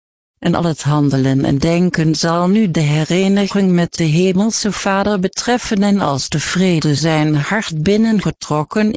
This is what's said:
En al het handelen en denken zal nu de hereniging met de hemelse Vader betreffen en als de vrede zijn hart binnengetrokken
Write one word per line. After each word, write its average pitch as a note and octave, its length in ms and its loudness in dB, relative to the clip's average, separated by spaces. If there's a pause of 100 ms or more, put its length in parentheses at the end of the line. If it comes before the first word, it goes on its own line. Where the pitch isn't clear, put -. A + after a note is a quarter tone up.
(400)
En F3 160 0
al E3 80 0
het D#3+ 180 -2
handelen C3+ 640 0
en C#3 120 0
denken E3 580 0
zal F3 320 0
nu G3+ 240 2
de E3+ 80 -2
hereniging F#3+ 920 0
met F3 220 0
de F3 100 -2
hemelse F#3 680 0
Vader G3 480 -2
betreffen A3 640 -2
en G3+ 160 2
als C#3+ 300 -2
de D#3 100 -2
vrede E3 560 0
zijn D3+ 400 0
hart D#3 480 -2
binnengetrokken G#3 1120 0